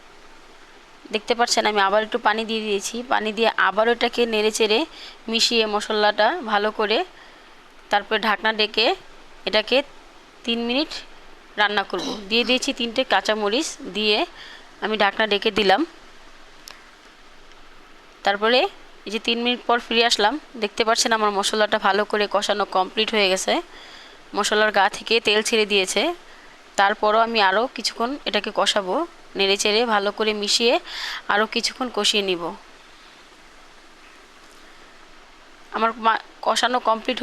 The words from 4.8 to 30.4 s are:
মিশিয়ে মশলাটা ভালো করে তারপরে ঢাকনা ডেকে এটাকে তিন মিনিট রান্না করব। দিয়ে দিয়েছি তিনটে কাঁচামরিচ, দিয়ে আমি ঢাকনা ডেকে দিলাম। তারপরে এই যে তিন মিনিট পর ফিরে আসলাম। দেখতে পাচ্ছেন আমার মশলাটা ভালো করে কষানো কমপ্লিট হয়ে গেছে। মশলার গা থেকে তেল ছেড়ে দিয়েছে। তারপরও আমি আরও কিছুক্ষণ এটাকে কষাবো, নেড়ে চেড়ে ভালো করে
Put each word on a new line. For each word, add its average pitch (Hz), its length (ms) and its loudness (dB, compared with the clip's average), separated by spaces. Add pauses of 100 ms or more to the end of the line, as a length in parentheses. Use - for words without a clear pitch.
মিশিয়ে 226 420 2
মশলাটা 208 560 2 (220)
ভালো 208 180 0 (100)
করে 214 200 2 (920)
তারপরে 208 360 0
ঢাকনা 220 320 0
ডেকে 214 280 0 (600)
এটাকে 214 280 2 (680)
তিন 233 140 -2 (100)
মিনিট 269 220 -2 (720)
রান্না 208 300 2
করব। 170 160 -4 (240)
দিয়ে 233 180 2
দিয়েছি 254 300 0
তিনটে 233 240 -2 (100)
কাঁচামরিচ, 214 560 0 (260)
দিয়ে 214 240 2 (680)
আমি 214 180 -2
ঢাকনা 202 300 2
ডেকে 202 260 0
দিলাম। 202 220 4 (2500)
তারপরে 214 360 4 (460)
এই 202 80 -10
যে 226 120 -4
তিন 233 180 0
মিনিট 240 240 -2
পর 240 180 2
ফিরে 233 240 2
আসলাম। 220 240 2 (280)
দেখতে 208 220 -4
পাচ্ছেন 226 340 0
আমার 214 200 0
মশলাটা 214 480 0
ভালো 196 240 2
করে 208 140 0 (100)
কষানো 208 300 0 (120)
কমপ্লিট 208 380 0
হয়ে 202 180 4
গেছে। 190 220 0 (840)
মশলার 214 420 2
গা 196 60 6 (120)
থেকে - 180 -2 (120)
তেল 214 220 4
ছেড়ে 220 240 2
দিয়েছে। 202 300 2 (760)
তারপরও 214 480 2
আমি 226 120 -2 (100)
আরও 190 140 2 (140)
কিছুক্ষণ 233 340 -4 (180)
এটাকে 208 300 -2
কষাবো, 190 360 0 (420)
নেড়ে 196 260 2
চেড়ে 214 240 2
ভালো 208 320 0
করে 214 140 0 (100)